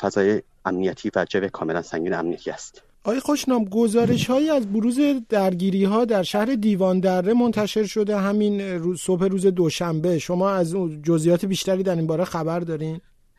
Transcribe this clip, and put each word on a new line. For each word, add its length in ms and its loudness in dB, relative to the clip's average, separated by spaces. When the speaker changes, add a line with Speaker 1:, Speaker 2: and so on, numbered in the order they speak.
Speaker 1:
فضای 420 2
امنیتی 520 -2
و 80 2
جو 240 -2
کاملاً 340 -4
سنگین 320 -4
امنیتی 360 -4
است. 320 -14
Speaker 2:
آقای 140 -2
خوشنام، 440 0
گزارش‌هایی 880 2
از 220 0
بروز 280 0
درگیری‌ها 760 2
در 180 2
شهر 220 -2
دیوان 560 2
دره 340 2
منتشر 500 0
شده 340 -2
همین 420 0
روز، 400 -4
صبح 240 0
روز 220 0
دوشنبه. 720 0
شما 320 0
از 240 0
اون 280 -4
جزئیات 420 2
بیشتری 380 0
در 120 0
این 120 0
باره 180 0
خبر 360 -4
دارین؟ 400 -6